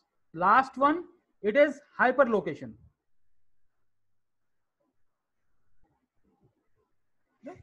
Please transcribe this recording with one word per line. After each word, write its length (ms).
last 460
one, 260
it 160
is 200
hyper 280
location. 500
Yeah. 80